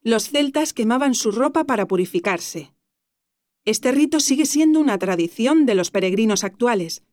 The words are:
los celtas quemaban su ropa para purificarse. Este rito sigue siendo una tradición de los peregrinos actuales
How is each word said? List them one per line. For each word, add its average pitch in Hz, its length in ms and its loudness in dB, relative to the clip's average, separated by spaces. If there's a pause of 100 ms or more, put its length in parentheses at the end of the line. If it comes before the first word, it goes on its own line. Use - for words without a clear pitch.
los 226 280 0
celtas 294 440 -2
quemaban 247 420 0
su 220 160 -2
ropa 285 360 -2
para 214 200 -2
purificarse. 180 880 -4 (880)
Este 226 280 -2
rito 294 260 2
sigue 285 260 0
siendo 311 360 2
una 240 180 2
tradición 196 680 2
de 214 100 2
los 175 160 -2
peregrinos 202 500 0
actuales 202 720 -2